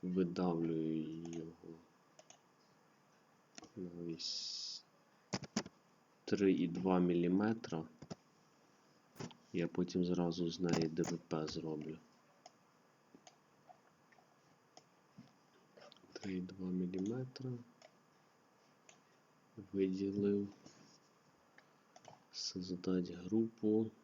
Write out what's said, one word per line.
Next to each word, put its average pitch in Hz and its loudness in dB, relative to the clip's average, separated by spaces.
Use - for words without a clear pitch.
видавлюю 82 0
його 82 -12
на 90 -6
ось - -6
три 95 6
і 87 4
два 90 4
міліметра. 90 4
Я 85 0
потім 90 0
зразу 87 2
з 85 -10
неї 82 2
Д 82 -2
В 85 0
П 78 -4
зроблю. 78 -6
Три 98 -6
і 92 -2
два 92 -8
міліметра. 98 -2
Виділив. 98 2
Создать 90 -2
групу. 107 0